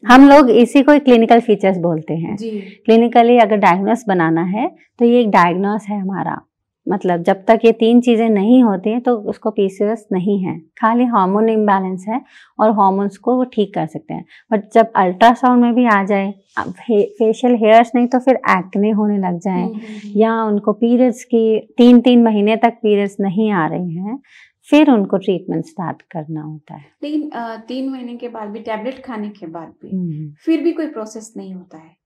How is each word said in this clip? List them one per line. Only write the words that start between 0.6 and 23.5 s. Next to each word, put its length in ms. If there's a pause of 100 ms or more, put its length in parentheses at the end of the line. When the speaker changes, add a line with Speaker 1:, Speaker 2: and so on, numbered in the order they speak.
Speaker 1:
को 160
क्लिनिकल 420
फीचर्स 380
बोलते 360
हैं। 220
Speaker 2:
जी। 140 (100)
Speaker 1:
क्लिनिकली 800
अगर 180
डायग्नोस 520
बनाना 360
है 320 (220)
तो 60
ये 160
एक 100
डायग्नोस 580
है 120
हमारा, 400 (480)
मतलब 340
जब 220
तक 200
ये 80
तीन 280
चीजें 280
नहीं 340
होती 280
हैं 100
तो 160
उसको 340
पीसीओएस 600
नहीं 300
है, 160
खाली 460
हार्मोन 440
इम्बैलेंस 600
है 140 (380)
और 100
हार्मोन्स 460
को 200
वो 80
ठीक 300
कर 120
सकते 280
हैं। 100 (280)
But 220
जब 220
अल्ट्रासाउंड 680
में 120
भी 120
आ 180
जाए, 300 (240)
अब 140
फे-, 340
फेशियल 480
हेयर्स 400
नहीं 120
तो 120
फिर 160 (160)
एक्ने 400
होने 280
लग 200
जाए 240
Speaker 2:
हम्म, 40
हम्म, 100
हम्म। 440
Speaker 1:
या 240
उनको 280
पीरियड्स 520
की 340
तीन, 420
तीन 220
महीने 340
तक 140
पीरियड्स 500
नहीं 300